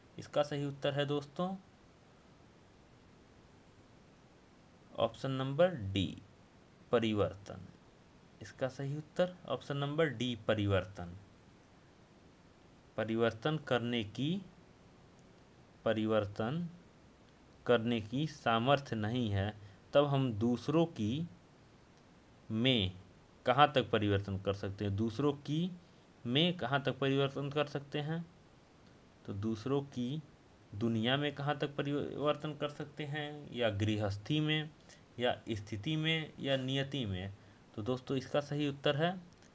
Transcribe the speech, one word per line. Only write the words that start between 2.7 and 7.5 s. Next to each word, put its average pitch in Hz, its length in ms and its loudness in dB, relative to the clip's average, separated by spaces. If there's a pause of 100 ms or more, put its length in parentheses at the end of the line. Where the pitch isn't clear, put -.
ऑप्शन - 380 0
नंबर 139 380 2
डी, 98 520 -2 (680)
परिवर्तन। 107 760 0 (760)